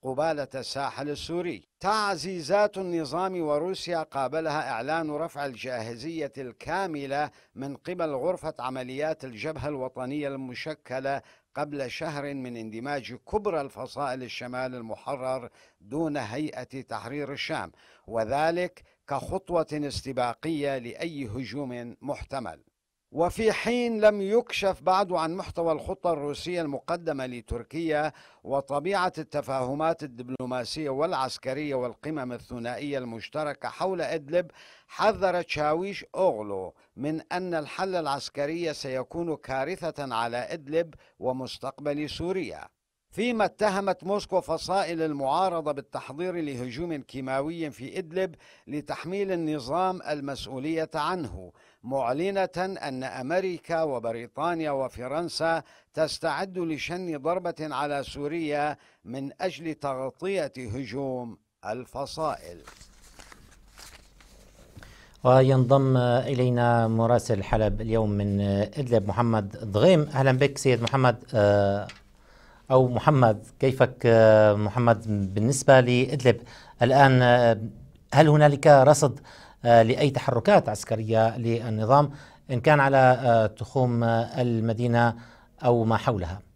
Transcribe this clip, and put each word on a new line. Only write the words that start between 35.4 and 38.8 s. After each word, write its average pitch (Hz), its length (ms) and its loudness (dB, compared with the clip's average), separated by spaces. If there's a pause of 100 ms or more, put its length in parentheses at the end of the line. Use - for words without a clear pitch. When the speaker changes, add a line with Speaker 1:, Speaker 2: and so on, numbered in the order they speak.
Speaker 1:
تشاويش 160 640 -4 (100)
أوغلو 104 580 -2 (220)
من 151 260 -6 (100)
أن 180 220 -6
الحل 175 420 -4
العسكري 151 800 -4
سيكون 143 600 -6